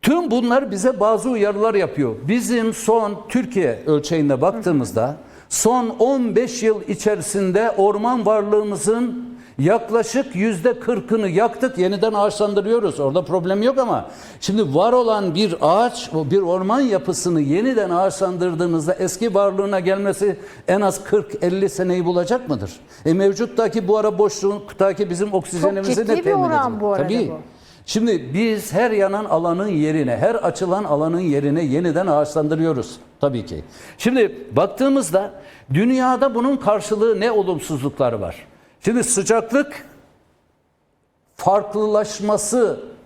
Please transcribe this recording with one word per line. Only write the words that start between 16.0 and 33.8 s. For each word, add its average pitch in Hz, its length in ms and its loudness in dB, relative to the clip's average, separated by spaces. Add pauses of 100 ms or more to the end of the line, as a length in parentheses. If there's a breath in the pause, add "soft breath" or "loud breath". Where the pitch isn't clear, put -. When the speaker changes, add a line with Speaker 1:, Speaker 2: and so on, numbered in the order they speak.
Speaker 1:
o 151 160 -2
bir 196 100 4
orman 185 400 0
yapısını 180 600 0
yeniden 196 500 0
ağaçlandırdığınızda 175 1040 0
eski 185 400 -2
varlığına 196 460 0
gelmesi 190 560 0 (320 loud breath)
en 190 120 2
az 196 240 -2
kırk - 380 -2
elli 190 260 0
seneyi 180 360 -2
bulacak 180 440 0
mıdır? 101 240 -4 (340 loud breath)
E, 165 80 4
mevcuttaki 214 760 0
bu 214 100 4
ara 214 200 0
boşluktaki 196 920 0
bizim 202 240 -2
oksijenimizi 196 600 0
Speaker 2:
Çok 208 40 0 (100)
Speaker 1:
ne 226 60 4
Speaker 2:
ciddi 339 40 0
bir 359 40 -4
Speaker 1:
temin 381 200 2
Speaker 2:
oran 294 280 0
Speaker 1:
edecek? 208 120 -6
Speaker 2:
bu 208 100 0
arada 185 100 0
Speaker 1:
Tabii. 208 280 0
Speaker 2:
bu. 156 80 -10 (480 loud breath)
Speaker 1:
Şimdi 180 480 0
biz 214 380 -2
her 226 180 2
yanan 202 340 0
alanın 170 440 0
yerine, 151 480 0
her 185 180 2
açılan 196 500 -2
alanın 160 360 0
yerine 147 440 0
yeniden 165 420 0
ağaçlandırıyoruz 151 880 0 (240)
tabii 123 260 -2
ki. 76 180 -10 (340 loud breath)